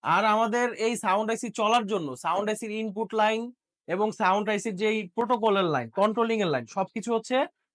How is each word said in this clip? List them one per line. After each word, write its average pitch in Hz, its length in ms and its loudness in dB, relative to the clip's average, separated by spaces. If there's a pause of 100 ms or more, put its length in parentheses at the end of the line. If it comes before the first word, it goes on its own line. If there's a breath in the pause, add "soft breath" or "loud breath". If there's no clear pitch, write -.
আর 180 240 2
আমাদের 226 480 2
এই 226 240 -2
সাউন্ড 214 340 0
আইসি 226 180 -4
চলার 220 380 2
জন্য 165 300 -4
সাউন্ড 190 320 -2
আইসির 214 220 -4
ইনপুট 220 420 -6
লাইন 220 400 0 (340)
এবং 202 240 0
সাউন্ড 202 380 0
আইসির 214 260 -2
যেই 214 320 -2
প্রোটোকলের 214 560 2
লাইন, 135 260 0
কন্ট্রোলিং 220 520 2
এর 190 60 2
লাইন, 131 180 0
সবকিছু 196 500 -6
হচ্ছে 226 220 0 (380)